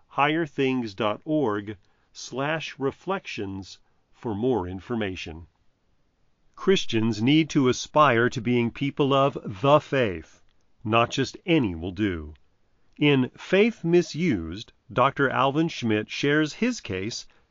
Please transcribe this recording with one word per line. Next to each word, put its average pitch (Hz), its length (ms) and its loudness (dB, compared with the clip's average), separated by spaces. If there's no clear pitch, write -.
higher 156 380 0
things 131 480 -2
dot 107 320 -2
org 107 500 -2
slash 147 640 -6
reflections 113 1000 -8
for 113 220 -6
more 107 320 0
information. 92 800 -8
Christians 113 640 0
need 147 300 4
to 135 200 4
aspire 123 600 2
to 123 100 -6
being 117 300 2
people 139 440 -2
of 139 300 2
the 139 360 4
faith. 107 640 -4
Not 113 260 2
just - 340 -4
any 139 300 2
will 82 180 -6
do. 85 440 -4
In 139 380 2
Faith 214 480 0
Misused, 139 880 0
Doctor 135 340 2
Alvin 135 420 0
Schmidt 110 380 -2
shares 151 460 -2
his 240 280 -4
case 98 440 -8